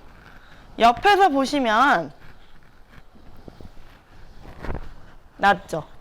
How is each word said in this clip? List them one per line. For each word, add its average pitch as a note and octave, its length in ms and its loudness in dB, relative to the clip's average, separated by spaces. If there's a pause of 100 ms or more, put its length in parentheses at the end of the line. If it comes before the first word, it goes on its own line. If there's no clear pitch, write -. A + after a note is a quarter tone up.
(800)
옆에서 F#4 520 4
보시면 B3 840 0 (3250)
낮죠? G3 500 -2 (140)